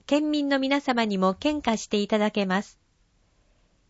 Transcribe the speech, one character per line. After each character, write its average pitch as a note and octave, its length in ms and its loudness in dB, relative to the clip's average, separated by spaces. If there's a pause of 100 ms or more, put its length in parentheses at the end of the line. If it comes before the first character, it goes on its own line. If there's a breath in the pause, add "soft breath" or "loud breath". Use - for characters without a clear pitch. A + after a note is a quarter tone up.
県 D4+ 260 0
民 D4 160 -2
の C#4 120 2
皆 C4+ 200 0
様 A#3+ 240 0
に G#3 140 0
も F#3+ 160 2
献 D4 280 -2
花 A3+ 140 0
し - 120 -6
て G#3+ 100 0
い G3+ 100 -2
た A3 100 2
だ G#3+ 140 0
け G3+ 140 -2
ま F#3+ 160 0
す。 - 180 -16 (1120)